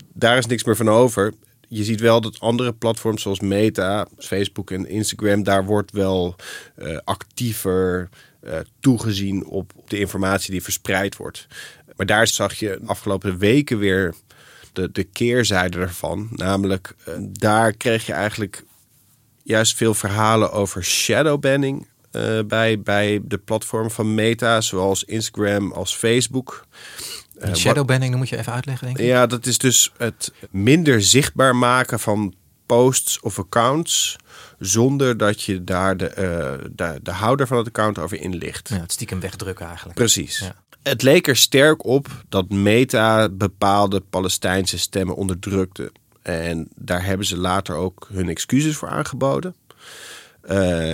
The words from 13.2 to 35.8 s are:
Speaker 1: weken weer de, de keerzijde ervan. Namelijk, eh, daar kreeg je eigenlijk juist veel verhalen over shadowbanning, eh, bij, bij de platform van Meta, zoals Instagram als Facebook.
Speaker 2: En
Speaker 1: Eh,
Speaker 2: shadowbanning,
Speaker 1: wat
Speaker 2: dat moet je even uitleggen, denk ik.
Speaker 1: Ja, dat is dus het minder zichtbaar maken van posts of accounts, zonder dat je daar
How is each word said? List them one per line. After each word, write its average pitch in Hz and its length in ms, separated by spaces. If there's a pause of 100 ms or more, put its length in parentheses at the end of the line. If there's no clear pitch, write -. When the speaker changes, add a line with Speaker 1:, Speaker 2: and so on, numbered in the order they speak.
Speaker 1:
weken 120 400
weer 95 360 (580)
de, 92 200
de 95 120
keerzijde 98 760
ervan. 90 520
Namelijk, 95 640 (100)
eh, 82 160
daar 104 520
kreeg 113 340
je 104 60
eigenlijk 101 520 (800)
juist 110 340
veel 113 180
verhalen 107 580
over 98 320
shadowbanning, 139 1000 (240)
eh, 110 360
bij, 110 340
bij 104 420
de 101 160
platform 110 520
van 107 240
Meta, 113 460
zoals 98 440
Instagram 104 680
als 92 220
Facebook. 123 720 (720)
Speaker 2:
En - 100
Speaker 1:
Eh, 92 60
Speaker 2:
shadowbanning, 127 460
Speaker 1:
wat 131 100
Speaker 2:
dat 123 80
moet 127 100
je 120 80
even 117 160
uitleggen, 127 340
denk 127 120
ik. 113 60
Speaker 1:
Ja, 123 220
dat 117 200
is 120 120
dus - 380
het - 360 (180)
minder 120 520
zichtbaar 127 540
maken 123 440
van 104 340 (320)
posts 127 540
of 104 180
accounts, 123 800 (420)
zonder 123 580
dat 104 260
je 92 220
daar 95 320